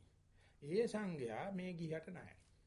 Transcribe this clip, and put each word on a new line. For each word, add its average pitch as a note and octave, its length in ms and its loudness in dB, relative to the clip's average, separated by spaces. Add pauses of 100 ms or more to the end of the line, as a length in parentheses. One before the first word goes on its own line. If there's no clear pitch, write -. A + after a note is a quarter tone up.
(640)
ඒ F#3 240 6
සංඝයා F#3 640 0
මේ F#3 220 -2
ගිහට D#3+ 360 -2
ණයයි. C3 260 -10 (320)